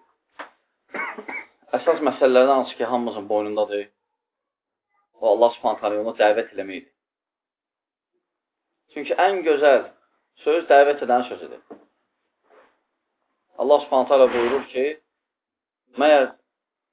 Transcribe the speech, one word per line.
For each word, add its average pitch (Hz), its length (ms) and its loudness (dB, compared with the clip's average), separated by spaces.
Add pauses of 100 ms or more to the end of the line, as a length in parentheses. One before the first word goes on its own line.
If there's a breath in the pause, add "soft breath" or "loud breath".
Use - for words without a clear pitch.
(960)
<coughs> - 800 -10
əsas 160 280 0
məsələlərdən 131 580 4
hansı - 140 -14
ki, 117 120 -6
hamımızın 113 400 -6
boynundadır, 104 600 -4 (1300)
o 107 160 2
Allah 117 180 4
Subhanahu 113 260 -6
taala 107 180 -4
yoluna 110 180 -6
dəvət 107 380 0
eləməkdir. 95 380 -12 (2000)
Çünki 143 240 -6
ən 185 240 0
gözəl 143 400 2 (600)
söz 165 260 -2
dəvət 143 340 4
edən 123 240 0
sözüdür. 85 320 -16 (2000)
Allah 143 260 2
Subhanahu 127 240 -2
taala 131 240 4
buyurur 123 400 -2
ki, 131 120 -4 (1160)
məyər 143 300 4 (640)